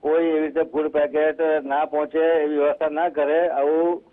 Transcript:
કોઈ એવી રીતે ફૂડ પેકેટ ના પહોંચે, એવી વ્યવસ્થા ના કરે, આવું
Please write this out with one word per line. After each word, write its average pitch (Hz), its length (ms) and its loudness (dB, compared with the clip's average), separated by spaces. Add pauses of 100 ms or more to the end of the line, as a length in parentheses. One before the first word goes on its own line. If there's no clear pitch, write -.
કોઈ 160 240 0
એવી 160 160 0
રીતે 156 220 -2
ફૂડ 156 260 -2
પેકેટ 151 760 0
ના 143 200 -2
પહોંચે, 151 340 -4
એવી 160 380 2
વ્યવસ્થા 147 320 0
ના 156 200 -2
કરે, 151 400 0
આવું 156 540 0 (100)